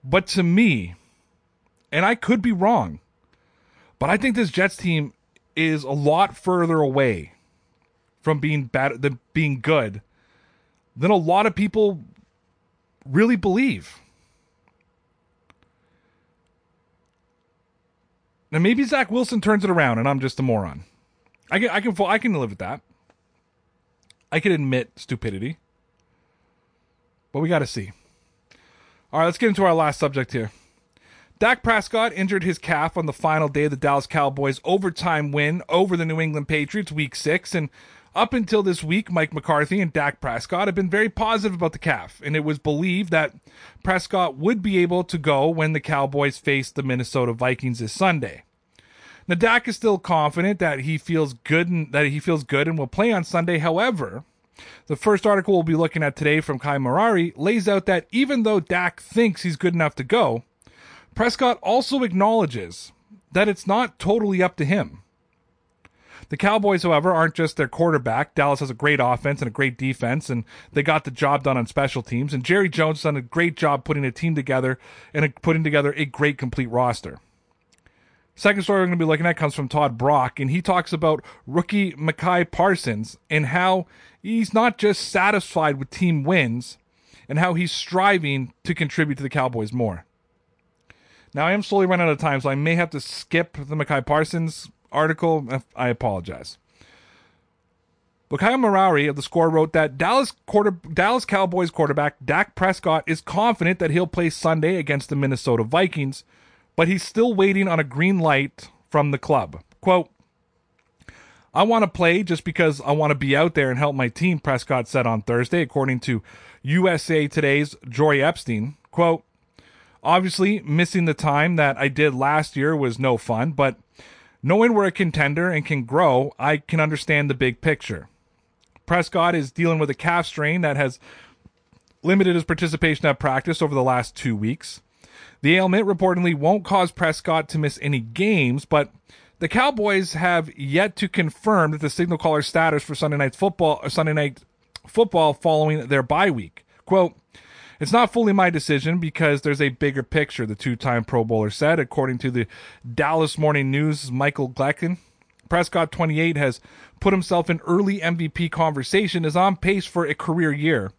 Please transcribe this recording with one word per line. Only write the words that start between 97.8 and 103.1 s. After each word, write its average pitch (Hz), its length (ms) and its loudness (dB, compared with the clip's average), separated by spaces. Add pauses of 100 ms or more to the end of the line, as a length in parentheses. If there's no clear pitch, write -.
But 143 100 -4
Kyle 226 180 2
Murari 190 500 4
of 143 80 -2
The 139 80 -8
Score 165 260 2
wrote 160 240 2
that 151 240 0
Dallas 226 340 0 (160)
quarter-, 208 320 2 (120)
Dallas 202 340 0
Cowboys 185 460 0
quarterback 147 520 0
Dak 147 320 0
Prescott 180 500 0
is 160 160 -4